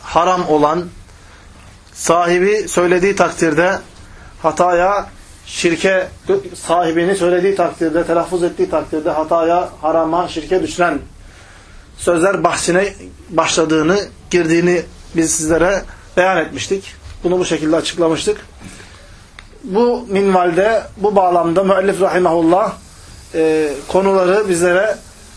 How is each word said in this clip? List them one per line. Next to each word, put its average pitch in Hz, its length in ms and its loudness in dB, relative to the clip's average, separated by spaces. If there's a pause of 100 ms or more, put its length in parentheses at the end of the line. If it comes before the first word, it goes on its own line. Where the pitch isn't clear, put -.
haram 180 480 0
olan, 156 360 2 (1080)
sahibi 175 760 2
söylediği 180 480 2
takdirde 170 640 2 (640)
hataya, 175 680 2 (380)
şirke, 185 640 0 (480)
sahibini 170 600 0
söylediği 180 400 0
takdirde, 165 500 -2
telaffuz 170 380 0
ettiği 170 260 -2
takdirde 156 400 -4
hataya, 165 600 0 (120)
harama, 160 460 0
şirke 170 360 -2
düşüren 156 360 -2 (1000)
sözler 175 460 0
bahsine 175 500 0 (360)
başladığını, 160 680 2 (300)
girdiğini 170 520 2 (340)
biz 160 160 0
sizlere 165 520 0 (340)
beyan 185 200 2
etmiştik. - 580 -6 (280)
Bunu 180 160 0
bu 175 60 -2
şekilde 156 300 0
açıklamıştık. 165 600 -2 (1300)
Bu 240 460 0
minvalde, 190 760 0 (140)
bu 208 180 0
bağlamda 175 480 2
müellif 190 380 0
rahimahullah, 175 720 2 (600)
e, 156 380 0 (140)
konuları 190 600 2
bizlere, 180 480 2 (400)